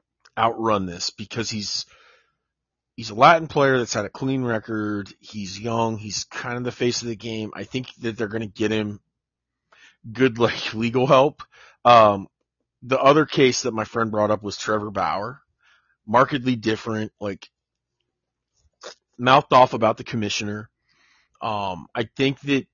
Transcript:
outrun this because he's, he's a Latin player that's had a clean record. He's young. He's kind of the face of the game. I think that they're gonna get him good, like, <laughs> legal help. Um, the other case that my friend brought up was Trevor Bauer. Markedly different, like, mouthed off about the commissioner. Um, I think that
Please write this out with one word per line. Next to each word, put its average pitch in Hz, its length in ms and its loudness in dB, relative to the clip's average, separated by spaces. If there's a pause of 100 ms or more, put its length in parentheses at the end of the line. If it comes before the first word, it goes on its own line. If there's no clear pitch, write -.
(380)
outrun 113 460 0
this 90 240 -8
because 107 400 -10
he's, 104 380 -8 (1080)
he's 110 140 -12
a 107 60 -12
Latin 160 340 6
player 135 300 2
that's 117 160 -4
had 107 100 -2
a 98 60 -10
clean 135 340 -4
record. 107 720 -4
He's 98 400 -12
young. 113 380 -2
He's 104 280 -10
kind 123 340 -10
of 123 60 -8
the 123 60 -4
face 120 300 -2
of 120 80 -8
the 117 80 -8
game. 110 380 -8
I 98 100 -10
think 127 240 -8 (140)
that 113 160 -6
they're 110 100 -4
gonna 113 180 -6
get 107 240 -2
him 107 300 -2 (1120)
good, 117 260 0
like, - 360 0
<laughs> - 0 -
legal 117 320 0
help. 143 360 4 (440)
Um, 107 420 8 (540)
the 131 180 0
other 143 240 6
case 131 380 2
that 123 100 -4
my 110 120 -4
friend 113 260 -4
brought 107 200 0
up 107 120 0
was 101 160 -10
Trevor 107 320 -4
Bauer. 98 500 -4 (640)
Markedly 127 480 2
different, 110 640 -4
like, 101 300 -10 (1700)
mouthed 131 340 4
off 127 200 6
about 113 240 0
the - 80 -16
commissioner. 104 640 -6 (720)
Um, 98 540 -6
I 120 100 -2
think 135 360 -2
that 139 340 -2